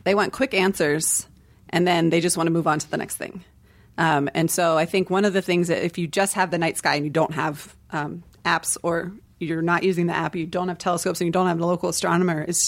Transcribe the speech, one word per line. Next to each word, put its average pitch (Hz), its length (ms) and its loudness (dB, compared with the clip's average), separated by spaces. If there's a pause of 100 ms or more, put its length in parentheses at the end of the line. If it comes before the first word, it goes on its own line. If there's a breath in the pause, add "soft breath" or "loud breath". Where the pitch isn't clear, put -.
they 196 120 4
want 202 180 0
quick - 220 -2
answers, 170 720 0 (420 soft breath)
and 175 180 2
then 165 220 4
they 170 120 4
just 175 160 0
wanna 165 120 0
move 165 160 0
on 156 140 2
to - 100 -10
the - 80 -4
next - 200 -8
thing. - 260 -10 (560 soft breath)
Um, 151 340 2
and 165 180 0
so 170 260 2
I 160 80 2
think 185 240 0
one 196 160 2
of 196 80 2
the 190 80 2
things 175 280 0
that 104 140 0
if - 140 -4
you 175 100 -2
just 196 260 0
have 185 180 0
the 175 60 -2
night 165 200 0
sky 143 180 0
and 147 100 -2
you 151 60 -4
don't 160 220 0
have, 151 420 -6 (160)
um, 151 320 -6 (220)
apps, 165 380 -2
or 170 280 -2 (280)
you're 165 240 -4
not 170 200 2
using 175 240 2
the 170 80 0
app, 160 200 -2
you 165 100 -4
don't 180 220 -4
have 175 100 -6
telescopes, 175 440 -2
and 175 60 0
you 165 40 -2
don't 185 160 2
have 170 120 0
a 170 60 0
local 175 240 0
astronomer, 170 540 0
is 170 140 -2 (100)